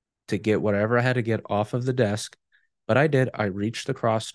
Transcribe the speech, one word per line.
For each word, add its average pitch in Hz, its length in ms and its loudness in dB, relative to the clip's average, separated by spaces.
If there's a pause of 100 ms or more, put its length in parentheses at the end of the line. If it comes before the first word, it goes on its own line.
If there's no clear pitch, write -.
(300)
to 104 80 0
get 104 240 2
whatever 107 360 2
I 120 40 4
had 127 120 2
to 123 80 -2
get 110 280 -2
off 104 240 -2
of 123 120 -2
the 131 80 0
desk, 107 420 -2 (520)
but 110 100 2
I 151 100 4
did. 131 260 2
I 107 120 -2
reached 101 440 -4
across 113 460 -2